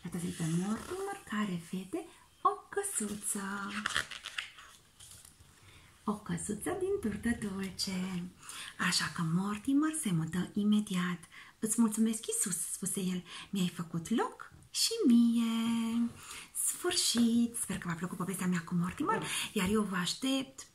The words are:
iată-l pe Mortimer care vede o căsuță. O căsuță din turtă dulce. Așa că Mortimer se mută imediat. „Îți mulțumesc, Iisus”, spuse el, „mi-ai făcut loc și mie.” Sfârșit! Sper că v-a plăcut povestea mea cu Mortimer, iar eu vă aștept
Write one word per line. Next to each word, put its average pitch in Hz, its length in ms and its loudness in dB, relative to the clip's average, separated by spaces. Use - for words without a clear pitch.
iată-l 175 340 -6
pe 165 60 -2
Mortimer 359 680 -4
care 202 420 -2
vede 247 340 -6
o 381 80 6
căsuță. 208 1200 -4
O 208 140 -4
căsuță 214 640 -4
din 392 220 0
turtă 220 460 -2
dulce. 190 760 -4
Așa 175 360 2
că 180 60 -2
Mortimer 233 680 2
se 208 100 0
mută 165 420 0
imediat. 202 680 2
„Îți 220 220 2
mulțumesc, 220 460 2
Iisus”, 196 300 0
spuse - 280 -4
el, 180 240 0
„mi-ai 180 260 2
făcut 165 340 -6
loc 381 420 0
și - 200 2
mie.” 233 1000 4
Sfârșit! 233 960 4
Sper - 160 -2
că - 100 -4
v-a 170 60 0
plăcut 170 240 -6
povestea 185 300 -2
mea 180 160 2
cu - 120 -4
Mortimer, 285 500 0
iar 277 160 2
eu 220 120 4
vă 196 140 -2
aștept 262 800 -2